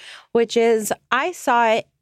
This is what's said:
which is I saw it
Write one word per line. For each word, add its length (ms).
which 260
is 340
I 200
saw 380
it 160